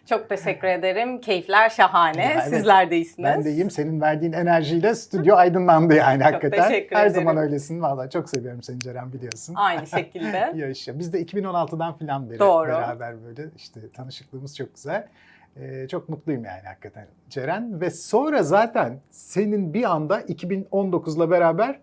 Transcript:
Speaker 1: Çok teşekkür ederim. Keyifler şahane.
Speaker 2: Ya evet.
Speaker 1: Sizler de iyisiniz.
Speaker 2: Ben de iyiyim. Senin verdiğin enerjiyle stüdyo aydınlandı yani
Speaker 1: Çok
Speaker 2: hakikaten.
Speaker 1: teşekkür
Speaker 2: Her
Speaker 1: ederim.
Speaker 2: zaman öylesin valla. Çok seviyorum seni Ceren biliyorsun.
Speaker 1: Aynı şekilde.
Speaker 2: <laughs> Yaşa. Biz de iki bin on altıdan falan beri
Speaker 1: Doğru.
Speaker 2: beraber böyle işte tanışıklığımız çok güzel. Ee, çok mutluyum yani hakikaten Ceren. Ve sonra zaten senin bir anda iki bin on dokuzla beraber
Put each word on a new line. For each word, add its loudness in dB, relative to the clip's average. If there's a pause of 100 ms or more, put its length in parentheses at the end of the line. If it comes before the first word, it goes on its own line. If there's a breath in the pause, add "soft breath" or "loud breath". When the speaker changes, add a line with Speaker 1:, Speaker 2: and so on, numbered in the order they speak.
Speaker 1:
Çok -4
teşekkür -4
ederim. -2
Keyifler 2
şahane. 2
Speaker 2:
Ya 0
evet. 0
Speaker 1:
Sizler 4
de 0
iyisiniz. -4
Speaker 2:
Ben 0
de -2
iyiyim. -2
Senin -4
verdiğin 0
enerjiyle 2
stüdyo 4
aydınlandı 6
yani 4
Speaker 1:
Çok 6
Speaker 2:
hakikaten. 2
Speaker 1:
teşekkür -2
Speaker 2:
Her 6
Speaker 1:
ederim. 4 (100)
Speaker 2:
zaman 2
öylesin -4
valla. -4
Çok -6
seviyorum -14
seni -14
Ceren -12
biliyorsun. -14
Speaker 1:
Aynı -2
şekilde. -4
Speaker 2:
<laughs> -
Yaşa. -8
Biz -10
de -2
iki -8
bin -4
on -6
altıdan -4
falan -8
beri -8
Speaker 1:
Doğru. 4
Speaker 2:
beraber -6
böyle -16 (100)
işte -20 (140)
tanışıklığımız -16
çok -12
güzel. -8 (500 soft breath)
Ee, -14
çok -10
mutluyum -8
yani -14
hakikaten -20 (220)
Ceren. -6
Ve -2
sonra 0
zaten 0 (100)
senin -4
bir -2
anda 0
iki -10
bin -6
on 0
dokuzla 0
beraber 2